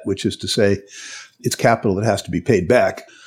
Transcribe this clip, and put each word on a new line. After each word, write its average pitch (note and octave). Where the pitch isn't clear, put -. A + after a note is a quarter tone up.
which G2
is G2+
to G2+
say G2+
it's -
capital A2+
that G#2
has G#2
to -
be F2
paid F#2
back. A#2